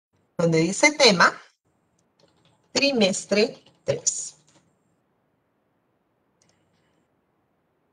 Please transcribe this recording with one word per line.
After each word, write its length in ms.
donde 220
dice 340
tema, 440
trimestre 920
tres. 540